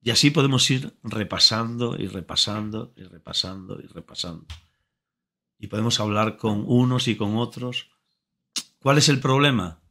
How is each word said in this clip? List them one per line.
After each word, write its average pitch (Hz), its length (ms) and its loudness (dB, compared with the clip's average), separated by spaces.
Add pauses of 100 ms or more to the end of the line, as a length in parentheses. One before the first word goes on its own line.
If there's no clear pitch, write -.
Y 117 100 -2
así 147 180 6
podemos 139 400 2
ir 131 240 -2 (100)
repasando 113 920 -2
y 98 100 -6
repasando 107 880 -6
y 98 80 -20
repasando 92 760 -10
y - 60 -18
repasando. - 580 -14 (1120)
Y 104 100 -14
podemos 110 320 0
hablar 107 380 0
con 107 300 0
unos 123 400 4
y 110 80 0
con 107 220 -2
otros. 120 520 -6 (880)
¿Cuál 139 200 4
es 147 100 6
el 135 100 4
problema? 131 720 2